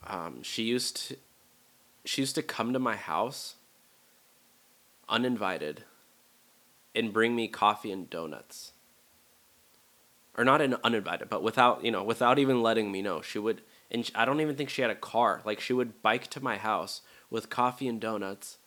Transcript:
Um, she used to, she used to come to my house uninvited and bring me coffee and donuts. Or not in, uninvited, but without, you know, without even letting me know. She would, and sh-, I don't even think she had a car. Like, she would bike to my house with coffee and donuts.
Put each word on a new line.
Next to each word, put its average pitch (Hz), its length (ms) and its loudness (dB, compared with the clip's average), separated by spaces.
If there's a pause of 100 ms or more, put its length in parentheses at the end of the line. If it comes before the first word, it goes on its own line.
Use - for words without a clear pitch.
Um, 82 340 -8
she - 220 -4
used 120 460 -2
to, - 80 -12 (880)
she - 160 -2
used 135 140 0
to 160 60 0
come 117 320 -2
to 131 60 0
my 120 160 0
house 101 600 -4 (1500)
uninvited 101 760 -2 (1120)
and 110 180 0
bring 113 220 4
me 113 120 0
coffee 104 440 2
and 95 180 -8
donuts. 80 600 -10 (1700)
Or 120 80 4
not 143 160 8
in, 131 220 2
uninvited, 101 460 0
but 87 140 -2
without, 120 400 4
you 117 80 2
know, 98 120 0
without 120 360 4
even 131 240 4
letting 110 280 2
me 95 100 -2
know. 92 200 -2
She - 160 -8
would, 107 240 -2 (300)
and 117 140 -2
sh-, - 100 -6
I 110 100 4
don't 139 140 2
even 151 160 0
think 139 140 -4
she - 120 -2
had 120 80 2
a 104 60 0
car. - 500 2
Like, 107 140 -2
she - 140 -2
would 123 280 0
bike 113 280 2
to 135 120 -10
my 120 160 -2
house 101 440 -2 (280)
with 110 200 -4
coffee 127 380 0
and 117 120 -2
donuts. 101 680 -6